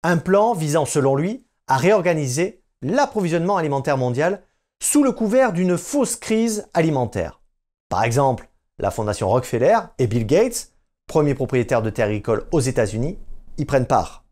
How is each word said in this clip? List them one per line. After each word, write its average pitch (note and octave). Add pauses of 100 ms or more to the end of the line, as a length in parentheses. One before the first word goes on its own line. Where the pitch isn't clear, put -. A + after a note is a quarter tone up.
Un F3
plan G3+
visant, D#3
selon C3+
lui, F#3+ (220)
à C3
réorganiser E3 (180)
l'approvisionnement F#3+
alimentaire C#3+
mondial C3 (360)
sous -
le C4
couvert A#3
d'une F3+
fausse B3+
crise A3
alimentaire. B2+ (480)
Par G2+
exemple, B2 (300)
la G2+
fondation G#2
Rockefeller B2+ (200)
et B2+
Bill A2+
Gates, G3 (380)
premier D3
propriétaire B2
de A2
terres A2+
agricoles G#2
aux D#3+
États-Unis, B2 (400)
y D3
prennent C3
part. G2+